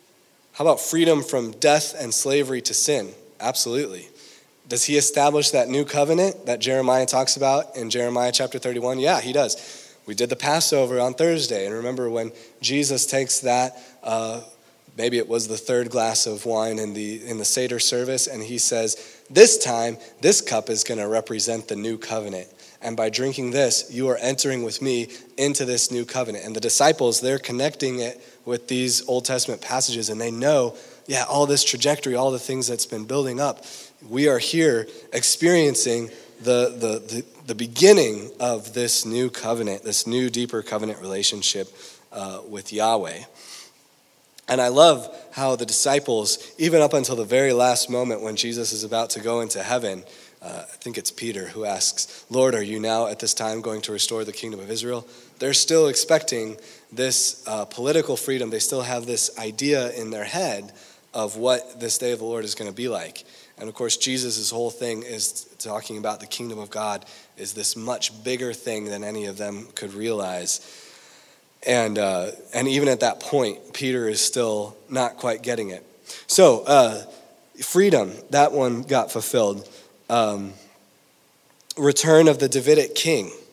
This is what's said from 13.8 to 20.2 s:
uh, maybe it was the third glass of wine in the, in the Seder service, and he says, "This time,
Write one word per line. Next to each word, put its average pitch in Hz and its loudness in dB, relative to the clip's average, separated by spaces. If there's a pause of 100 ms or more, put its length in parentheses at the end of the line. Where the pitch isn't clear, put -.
uh, 113 -4 (560)
maybe 120 0
it 113 0
was 113 -2
the 107 -6
third 123 -2
glass 113 0
of 107 -6
wine 110 0
in 107 -6
the, 107 -8
in 117 -6
the 107 -4
Seder 123 0
service, 127 0
and 117 -8
he 117 -8
says, 113 0 (320)
"This 202 10
time, 117 -2 (240)